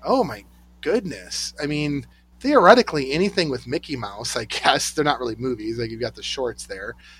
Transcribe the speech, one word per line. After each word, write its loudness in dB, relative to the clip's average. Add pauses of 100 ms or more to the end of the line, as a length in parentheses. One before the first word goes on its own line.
oh 2
my -8 (360)
goodness! -4 (100)
I -2
mean, -2 (340)
theoretically, 6
anything 2
with -6
Mickey -4
Mouse, -8
I -2
<laughs> -8
guess. 0
They're 0
not 0
really -4
movies. -4
Like, -6
you've -10
got -6
the -18
shorts -6
there. -12 (260)